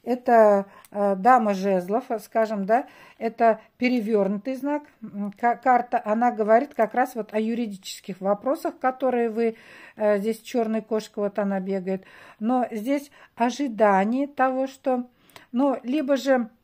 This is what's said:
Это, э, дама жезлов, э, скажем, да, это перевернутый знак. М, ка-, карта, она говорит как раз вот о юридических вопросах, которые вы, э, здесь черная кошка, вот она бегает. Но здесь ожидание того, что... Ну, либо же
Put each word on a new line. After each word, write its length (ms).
Это, 600
э, 260
дама 380
жезлов, 540
э, 100
скажем, 460
да, 200
это 400
перевернутый 800
знак. 280
М, 360
ка-, 180
карта, 480
она 260
говорит 440
как 200
раз 200
вот 180
о 80
юридических 800
вопросах, 580
которые 500
вы, 260
э, 220
здесь 220
черная 400
кошка, 400
вот 180
она 220
бегает. 420
Но 320
здесь 400
ожидание 920
того, 400
что... 380
Ну, 300
либо 340
же 320